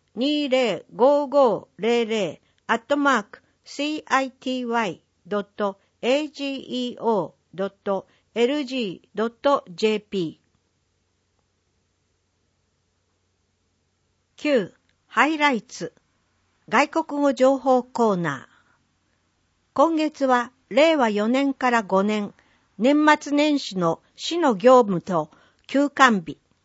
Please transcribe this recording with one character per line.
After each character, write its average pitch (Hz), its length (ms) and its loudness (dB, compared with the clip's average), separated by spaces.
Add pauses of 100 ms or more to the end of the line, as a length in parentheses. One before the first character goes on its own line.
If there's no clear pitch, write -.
(160)
二 294 320 -2
零 240 460 -2
五 285 340 2
五 247 420 2 (100)
零 233 260 0
零 208 340 -4 (280)
ア 220 80 0
ッ 226 100 -2
ト 285 120 -2
マ 277 220 2
ー 202 40 -6
ク - 180 -20 (220)
シ 302 340 -8
ー - 80 -12
ア 269 160 0
イ 269 100 -6
テ - 200 -12
ィ 254 100 -4
ー 247 60 -8
ワ 233 180 -2
イ 165 160 -8 (240)
ド 196 140 -6
ッ 202 40 -6
ト 202 360 -6 (220)
エ 269 200 0
ー 294 100 -10
ジ 285 120 -12
ー 277 40 -6 (460)
イ - 60 -20
ー - 40 -12
オ 202 260 -2
ー - 120 -20 (120)
ド 185 120 -6
ッ 196 80 -10 (100)
ト 196 240 -6 (260)
エ 233 140 2
ル 294 160 -2
ジ 240 400 -8
ー - 100 -20
ド 214 140 -4
ッ - 20 -8
ト 277 400 -2
ジ 180 180 -2
ェ 214 100 0
ー 208 120 -12
ピ 175 300 -6
ー。 - 120 -20 (3750)
九、 247 360 -2 (320)
ハ 247 220 0
イ 320 100 -2
ラ 294 140 2
イ 220 100 -2
ツ。 - 320 -14 (760)
外 254 200 2
国 285 320 -4
語 285 120 2
情 262 240 2
報 254 260 2
コ 233 300 0
ー - 20 -2
ナ 156 340 -6
ー。 - 840 -20 (420)
今 320 240 2
月 302 280 -2
は、 247 260 0 (180)
令 311 260 4
和 247 140 2
四 208 200 -2
年 269 240 0
か 247 180 -2
ら 226 120 0
五 190 200 2
年、 208 300 -4 (440)
年 294 280 2 (140)
末 285 140 -8
年 294 260 2
始 - 180 -10
の 165 240 0 (140)
市 - 220 -8
の 285 180 2
業 247 280 6
務 190 180 -4
と 160 280 -4 (380)
休 285 220 0
館 233 320 4
日、 156 160 -12 (280)